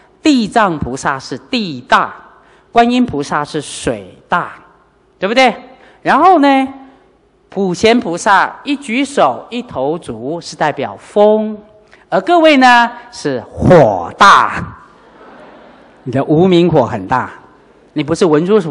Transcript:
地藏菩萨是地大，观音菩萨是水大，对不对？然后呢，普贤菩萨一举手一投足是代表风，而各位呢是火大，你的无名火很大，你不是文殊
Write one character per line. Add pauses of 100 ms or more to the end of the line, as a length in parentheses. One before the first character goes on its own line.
(240)
地
藏
菩
萨
是
地
大， (600)
观
音
菩
萨
是
水 (100)
大， (680)
对
不
对？ (480)
然
后
呢， (840)
普
贤
菩
萨 (120)
一
举
手
一
投
足
是
代
表
风， (540)
而
各
位
呢 (220)
是
火
大， (1300)
你
的
无
名
火
很
大， (640)
你
不
是
文
殊 (120)